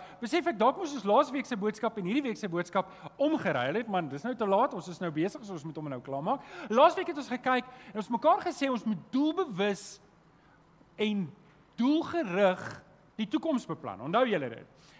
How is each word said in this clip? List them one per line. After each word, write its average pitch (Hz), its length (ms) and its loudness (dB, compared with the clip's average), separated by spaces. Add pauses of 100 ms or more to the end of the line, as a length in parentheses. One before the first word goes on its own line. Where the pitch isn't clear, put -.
(200)
besef 320 280 0
ek 233 100 -2
dalk 226 200 4
moes 320 160 -6
ons 233 100 -8
laas 254 280 4
week 269 140 -4
se 254 100 -4
boodskap 214 420 -2
en 202 60 -6
hierdie 233 200 0
week 233 140 -4
se 202 120 -6
boodskap 175 400 0 (280)
omgeruil 175 580 2
het, 233 120 -2
man, 180 220 0
dis 139 140 -8
nou 240 120 -4
te 214 100 -2
laat, 214 280 4
ons 175 140 -8
is 175 120 -12
nou 175 120 -2
besig, 196 340 -2
so 196 80 -10
ons 147 100 -10
moet 156 120 -10
hom 156 140 -8
nou 127 120 -6
klaarmaak. 151 400 -4 (280)
Laas 285 260 8
week 370 120 -4
het 302 100 -6
ons 254 100 -8
gekyk 254 380 0 (280)
en - 20 -14
ons 214 140 -6
mekaar 302 320 4
gesê 277 280 -2
ons 247 140 -2
moet 202 280 -4
doelbewus 262 880 0 (960)
en 202 340 -2 (440)
doelgerig 226 880 2 (520)
die 220 140 -2
toekoms 294 360 0
beplan. 113 360 -8
Onthou 190 280 2
julle 147 200 0
dit? - 400 -16 (100)